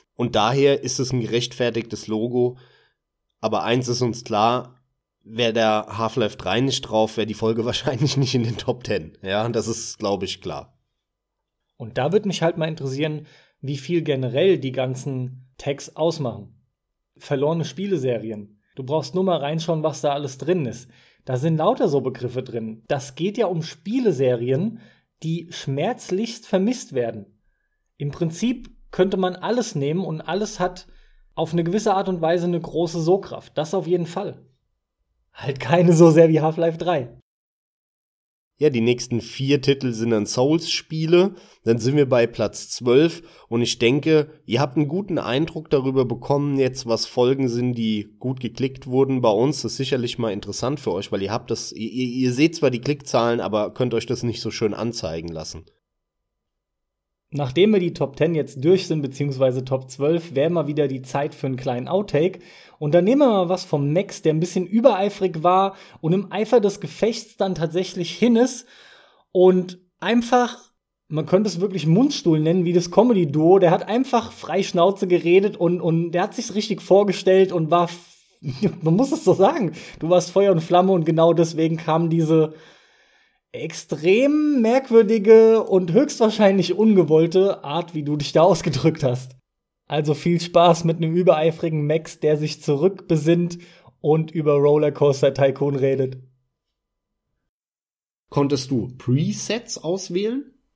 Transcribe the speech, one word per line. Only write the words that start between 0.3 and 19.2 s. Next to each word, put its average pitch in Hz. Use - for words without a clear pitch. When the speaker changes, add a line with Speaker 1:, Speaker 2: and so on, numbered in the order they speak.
Speaker 1:
daher 139
ist 127
es 127
ein 127
gerechtfertigtes 117
Logo. 123
Aber 107
eins 120
ist 123
uns 117
klar, 117
wär 113
der 110
Half-Life 110
drei 98
nicht 131
drauf, 110
wär 107
die 107
Folge 113
<laughs> -
wahrscheinlich 127
nicht 139
in 120
den 113
Top -
Ten. 87
Ja, 104
das 113
ist, -
glaub 98
ich, -
klar. -
Speaker 2:
Und 113
da 135
würd 208
mich 165
halt 170
mal 165
interessieren, 147
wie 139
viel 165
generell 143
die 127
ganzen 127
Tags -
ausmachen. 135
Verlorene 151
Spieleserien. 120
Du 135
brauchst 135
nur 185